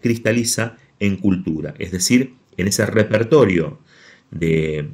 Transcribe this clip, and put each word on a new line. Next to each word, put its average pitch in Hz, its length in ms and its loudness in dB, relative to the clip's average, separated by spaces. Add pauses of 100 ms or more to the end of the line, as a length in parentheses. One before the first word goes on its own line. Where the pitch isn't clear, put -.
cristaliza 113 760 -2 (240)
en 101 160 0
cultura, 80 640 -2
es 87 140 -10
decir, 123 420 2 (220)
en 92 120 -2
ese 104 180 0
repertorio 107 920 2 (500)
de 80 640 -2